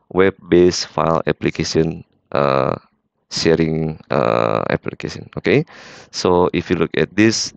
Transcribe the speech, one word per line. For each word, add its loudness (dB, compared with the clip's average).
web-based 2
file 0
application, -2
uh, 0
sharing, 0
uh, 0
application. -8
Okay, 0
so 2
if -2
you 0
look -2
at -2
this, 2